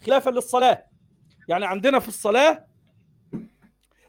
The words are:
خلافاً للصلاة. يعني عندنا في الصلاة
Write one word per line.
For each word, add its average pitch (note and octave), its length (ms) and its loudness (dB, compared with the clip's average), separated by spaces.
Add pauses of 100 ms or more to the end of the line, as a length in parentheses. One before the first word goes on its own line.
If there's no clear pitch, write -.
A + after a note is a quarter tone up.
خلافاً C4 240 0
للصلاة. B3 560 0 (600)
يعني F3+ 180 -2
عندنا G3+ 340 0
في - 80 -12
الصلاة B3 580 0 (1400)